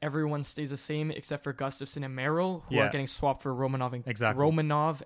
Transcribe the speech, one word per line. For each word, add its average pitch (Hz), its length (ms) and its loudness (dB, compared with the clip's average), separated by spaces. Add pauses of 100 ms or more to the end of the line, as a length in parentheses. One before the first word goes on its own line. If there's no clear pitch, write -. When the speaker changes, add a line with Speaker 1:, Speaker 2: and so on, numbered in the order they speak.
Speaker 1:
everyone 147 420 -2
stays 147 240 -6
the 139 80 -6
same 151 340 -2
except - 340 -6
for 139 100 -4
Gustafsson 139 500 -6
and 131 100 -8
Merrill, 160 540 0
who 127 60 0
Speaker 2:
Yeah. 117 80 6
Speaker 1:
are 104 80 4
getting 135 160 -2
swapped - 360 0
for 135 120 -2
Romanov 131 400 0
and 123 120 -8
Speaker 2:
Exactly. 120 380 4
Speaker 1:
Romanov 151 600 4